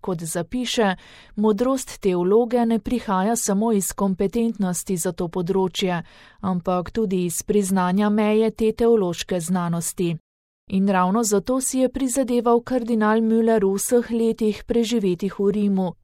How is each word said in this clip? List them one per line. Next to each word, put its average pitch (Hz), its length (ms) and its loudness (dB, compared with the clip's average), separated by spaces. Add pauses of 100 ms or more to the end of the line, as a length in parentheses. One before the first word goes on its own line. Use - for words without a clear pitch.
Kot 170 220 -6
zapiše, 196 720 -2 (400)
modrost 214 640 0
teologe 220 680 2
ne 226 120 2
prihaja 220 580 -2
samo 214 360 0
iz 196 200 0
kompetentnosti 196 1040 -2
za 180 160 -4
to 175 160 -6
področje, 185 720 -2 (380)
ampak 180 500 -2
tudi 190 340 -2
iz 170 180 -6
priznanja 190 680 2
meje 214 400 2
te 220 220 0
teološke 196 680 2
znanosti. 170 760 -2 (540)
In 196 180 2
ravno 190 340 2
zato 220 380 0
si 262 180 -4
je 262 100 4
prizadeval 240 720 0
kardinal 226 600 0
Müller 226 420 2
v 190 140 0
vseh 240 320 0
letih, 226 560 0
preživetih 208 720 0
v 202 120 2
Rimu 196 540 0